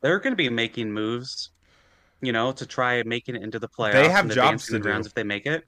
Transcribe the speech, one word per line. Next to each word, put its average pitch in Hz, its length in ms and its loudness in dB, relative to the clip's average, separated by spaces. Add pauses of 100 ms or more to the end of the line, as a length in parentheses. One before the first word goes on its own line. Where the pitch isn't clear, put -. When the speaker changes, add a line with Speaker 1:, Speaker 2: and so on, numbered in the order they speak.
Speaker 1:
they're 170 180 2
gonna 262 160 -2
be 160 140 0
making 117 440 -2
moves, 113 580 -6 (720)
you 127 100 0
know, 117 200 2
to - 140 -10
try 123 380 0
making 117 320 -6
it 95 60 -8
into 113 160 -8
the 110 100 -8
playoffs 107 240 0
Speaker 2:
They 143 160 8
have 190 180 4
Speaker 1:
and 135 80 -2
Speaker 2:
jobs 127 340 2
Speaker 1:
advancing 107 140 -2
Speaker 2:
to 104 60 -2
Speaker 1:
in 104 60 0
rounds 107 120 -4
Speaker 2:
do. - 40 -14
Speaker 1:
if - 40 -20
they 113 100 -2
make 104 220 -4
it. 151 220 -2